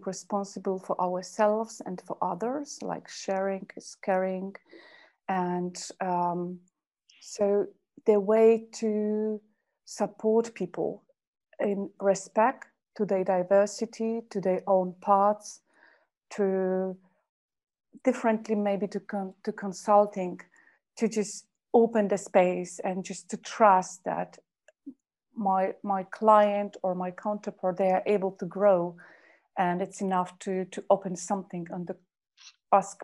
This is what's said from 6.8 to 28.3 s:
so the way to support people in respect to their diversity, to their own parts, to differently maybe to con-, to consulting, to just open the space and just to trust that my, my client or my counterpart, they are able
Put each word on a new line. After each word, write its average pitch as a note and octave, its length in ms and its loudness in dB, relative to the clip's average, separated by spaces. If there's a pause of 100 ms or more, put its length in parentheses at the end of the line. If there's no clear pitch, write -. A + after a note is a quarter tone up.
so G3+ 440 0 (400)
the G#3+ 140 6
way A3 540 6
to G#3+ 680 -2 (440)
support A3 680 0
people F3 500 -6 (560)
in G3 300 -2 (100)
respect G3+ 680 0 (300)
to G#3+ 80 0
their F#3+ 180 0
diversity, G3+ 1080 0
to G3+ 100 -4
their F#3 280 0
own F#3 340 2
parts, G3+ 600 2 (760)
to F#3+ 600 0 (1080)
differently A3 520 0
maybe G3+ 320 0
to G3+ 120 -6
con-, F#3+ 340 -8 (100)
to G#3+ 80 -6
consulting, G3+ 880 0 (580)
to A3+ 100 0
just G#3+ 380 -4 (280)
open A3+ 340 4
the G3 100 0
space F3+ 640 0
and F#3 200 -4
just - 260 -14
to - 80 -8
trust - 680 4
that F3 340 -6 (960)
my, F#3+ 400 0 (100)
my G3 200 -4
client G#3 800 4
or F#3 100 0
my F3+ 180 -4
counterpart, G3 640 -6
they F#3+ 140 2
are F#3 140 2
able F#3+ 260 0